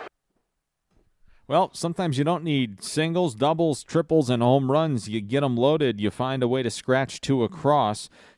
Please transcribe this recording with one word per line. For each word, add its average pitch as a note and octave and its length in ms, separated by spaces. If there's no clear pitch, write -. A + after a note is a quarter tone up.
Well, E3 260
sometimes E3+ 460
you C#3+ 60
don't E3 200
need C3 400
singles, E3 500
doubles, D#3 480
triples, D#3+ 460
and A#2+ 140
home C3 280
runs. C#3 380
You G#2+ 140
get C3 200
'em B2+ 140
loaded, C3 420
you F3 120
find C3 320
a B2 60
way B2+ 140
to A#2 60
scratch C3 540
two C3 200
across. A2+ 680